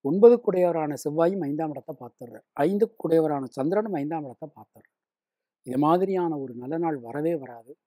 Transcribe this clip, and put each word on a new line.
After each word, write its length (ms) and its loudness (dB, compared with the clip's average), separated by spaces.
ஒன்பது 380 8
குடையவரான 540 0
செவ்வாயும் 320 0
ஐந்தாம் 280 -4
இடத்தை 300 -12
பார்த்துடுறார். 540 -18
ஐந்து 420 0
குடையவரான 480 2
சந்திரனும் 500 -2
ஐந்தாம் 300 -4
இடத்தை 320 -14
பார்த்துடுறார். 400 -20
இது 140 -6
மாதிரியான 600 0
ஒரு 160 -10
நல்ல 240 -8
நாள் 200 -2
வரவே 380 -4
வராது. 520 -14